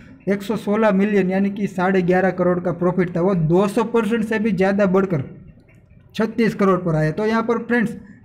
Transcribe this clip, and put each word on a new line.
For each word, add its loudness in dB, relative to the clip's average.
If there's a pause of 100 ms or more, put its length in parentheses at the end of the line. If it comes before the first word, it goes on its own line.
(280)
एक -2
सौ -4
सोलह 2
मिलियन 2
यानी 0
कि -4
साढ़े 0
ग्यारह 2
करोड़ 0
का -4
profit -2
था, -2
वो 2
दो 2
सौ 0
परसेंट 0
से -2
भी 0
ज़्यादा 2
बढ़कर 0 (920)
छत्तीस 0
करोड़ 2
पर -2
आया। 0
तो -4
यहाँ 0
पर -2
friends, -2 (300)